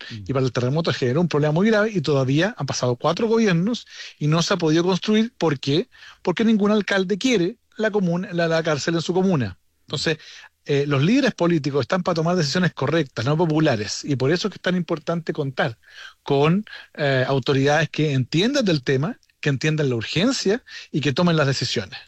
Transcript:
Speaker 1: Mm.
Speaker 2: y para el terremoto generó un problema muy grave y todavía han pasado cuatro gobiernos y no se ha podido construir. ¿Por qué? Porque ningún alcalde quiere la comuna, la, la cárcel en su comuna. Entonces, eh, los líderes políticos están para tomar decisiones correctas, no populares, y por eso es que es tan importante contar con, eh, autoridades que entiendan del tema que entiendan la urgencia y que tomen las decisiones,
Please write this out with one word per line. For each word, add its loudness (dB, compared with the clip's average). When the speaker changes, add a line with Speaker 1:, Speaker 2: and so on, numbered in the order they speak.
Speaker 1:
Mm. -12
Speaker 2:
y -4
para 0
el -2
terremoto -2
generó 0
un 2
problema 0
muy 2
grave 2
y -2
todavía 2
han -6
pasado -2
cuatro 0
gobiernos 0
y -4
no 2
se -2
ha 2
podido 2
construir. 0
¿Por 0
qué? -2
Porque 0
ningún 4
alcalde 0
quiere 0
la 0
comuna, 0
la, 0
la 2
cárcel 0
en -2
su -4
comuna. 0
Entonces, -4
eh, 2
los 2
líderes 4
políticos 0
están -2
para -2
tomar 0
decisiones 0
correctas, -2
no 0
populares, 0
y -2
por 0
eso -2
es -6
que -18
es -20
tan 0
importante -4
contar -4
con, 2
eh, 0
autoridades 2
que -2
entiendan 0
del 0
tema -2
que -2
entiendan 0
la 0
urgencia -2
y -2
que 0
tomen 2
las 2
decisiones, -4